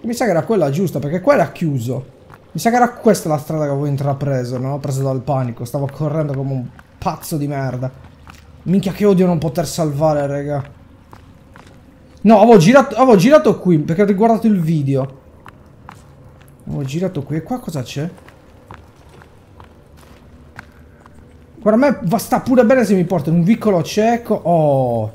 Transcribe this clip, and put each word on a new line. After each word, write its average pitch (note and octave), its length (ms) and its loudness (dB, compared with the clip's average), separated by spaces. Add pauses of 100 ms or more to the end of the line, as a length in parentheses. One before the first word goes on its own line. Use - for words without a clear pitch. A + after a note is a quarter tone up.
Mi A#3 140 -6
sa A#3 100 -4
che A3 60 0
era D#3+ 120 0
quella F3+ 280 0
giusta, D#3 280 -2
perché C#3+ 220 -4
qua C#4+ 140 2
era F3+ 180 0
chiuso. C3 600 -6 (380)
Mi E3 100 -8
sa A3+ 100 0
che A#3+ 60 0
era A#3+ 160 2
questa G3+ 360 0
la D3+ 100 0
strada D3+ 260 -4
che C#3+ 60 -2
avevo C#3 160 -2
intrapreso, C#3 720 -4
no? C3+ 200 -6
Preso C3+ 240 -4
dal C3+ 180 -2
panico, B2 460 -4
stavo C#3 260 -6
correndo D3+ 400 -4
come C3+ 200 -6
un B2+ 140 -6 (300)
pazzo E3+ 400 -8
di C#3+ 100 -4
merda. C3 440 -6 (720)
Minchia, F#3+ 300 -2
che - 120 -4
odio F#3 220 4
non F3 120 0
poter D3+ 280 -4
salvare, D3 600 -2
raga. C#3+ 560 -6 (1400)
No, G#3 160 6
avevo A#3 160 8
girato, A#3 380 6
avevo A#3+ 220 6
girato A#3 420 4
qui, F3 200 2
perché D#3+ 240 0
ho G3+ 40 4
riguardato A3 400 2
il G#3 120 4
video. C#3 600 -2 (1500)
Avevo C#3+ 180 -8
girato D#3+ 380 -6
qui, D3 140 -8
e D#3+ 60 -6
qua B3 160 -8
cosa D#3+ 240 -10
c'è? C#3+ 260 -8 (3500)
Guarda, A3 300 2
a C#4+ 40 4
me - 120 -4
va, F3+ 160 -2
sta - 220 -2
pure B3 240 2
bene B3+ 200 4
se G3 100 2
mi F3+ 100 2
porta E3+ 240 -4
in E3 80 2
un F3 60 4
vicolo G3+ 400 2
cieco. A3+ 520 -2
Oh. C3+ 800 0